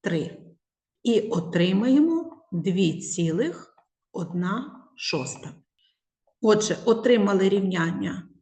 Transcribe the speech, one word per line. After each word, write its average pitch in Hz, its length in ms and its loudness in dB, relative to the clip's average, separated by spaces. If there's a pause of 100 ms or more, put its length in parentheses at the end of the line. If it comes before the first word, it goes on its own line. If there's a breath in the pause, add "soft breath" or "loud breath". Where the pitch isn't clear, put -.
три. 170 400 -6 (600)
І 233 160 2
отримаємо 214 1300 0
дві 175 480 0
цілих 175 760 -4 (360)
одна 185 720 -6 (140)
шоста. - 540 -8 (920)
Отже, 214 440 2
отримали 208 640 4
рівняння 185 800 -2 (120)